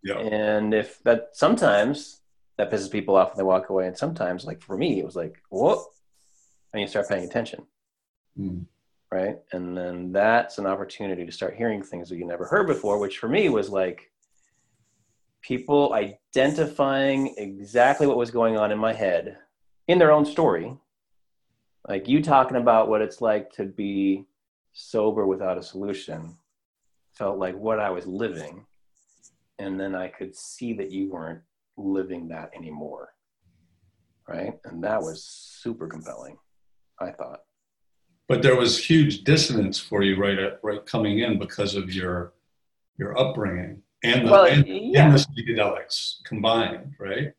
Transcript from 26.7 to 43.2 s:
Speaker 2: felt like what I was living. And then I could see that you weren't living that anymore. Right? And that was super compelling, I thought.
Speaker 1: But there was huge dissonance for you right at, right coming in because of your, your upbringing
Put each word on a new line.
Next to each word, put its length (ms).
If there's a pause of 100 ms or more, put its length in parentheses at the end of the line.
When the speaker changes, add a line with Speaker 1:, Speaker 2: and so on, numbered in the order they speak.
Speaker 2:
felt 240
like 180
what 220
I 120
was 160
living. 600 (920)
And 200
then 160
I 140
could 260
see 400
that 160
you 200
weren't 320 (340)
living 520
that 280
anymore. 540 (1160)
Right? 280 (100)
And 180
that 200
was 220
super 600
compelling, 520 (600)
I 120
thought. 300 (880)
Speaker 1:
But 140
there 140
was 260
huge 420
dissonance 540
for 240
you 140
right 220
at, 260
right 220
coming 320
in 200
because 360
of 200
your, 380 (640)
your 220
upbringing 640 (200)